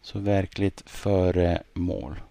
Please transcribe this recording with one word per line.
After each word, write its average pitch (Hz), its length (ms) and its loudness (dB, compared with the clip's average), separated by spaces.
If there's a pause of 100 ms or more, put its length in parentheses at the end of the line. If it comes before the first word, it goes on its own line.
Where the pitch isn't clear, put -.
Så - 160 -10
verkligt 98 680 0
före 90 760 2 (120)
mål. - 460 -4 (100)